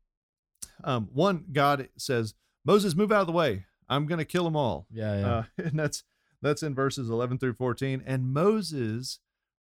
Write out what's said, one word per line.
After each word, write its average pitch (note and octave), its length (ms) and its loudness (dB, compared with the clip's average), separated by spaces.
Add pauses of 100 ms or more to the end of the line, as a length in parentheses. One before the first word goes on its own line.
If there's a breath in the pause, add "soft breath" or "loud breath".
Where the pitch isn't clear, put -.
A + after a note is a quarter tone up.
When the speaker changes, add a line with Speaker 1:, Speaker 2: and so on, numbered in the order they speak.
(840 loud breath)
Speaker 1:
um, A#2+ 280 -2
one, E3 400 0
God C#3+ 460 2
says, A#2 360 -2 (300)
"Moses, F#3+ 320 4
move G3+ 160 2
out G#3 100 4
of F3+ 60 0
the E3 60 -4
way. C3 320 0 (240)
I'm C#3+ 160 2
gonna D#3+ 200 -2
kill F3+ 220 0
'em D#3+ 80 0
all." A2 360 0
Speaker 2:
Yeah, G#2+ 280 -2
yeah. G2+ 80 2
Speaker 1:
Uh, A2+ 240 0
<laughs> - 120 -14
and D#3 160 -2
that's, D3 240 -2 (380)
that's D3 220 0
in D3 120 -4
verses C3+ 340 -2
eleven A#2+ 280 0
through B2+ 160 0
fourteen. B2+ 520 -2
And C3 280 -2
Moses D3 880 0 (560)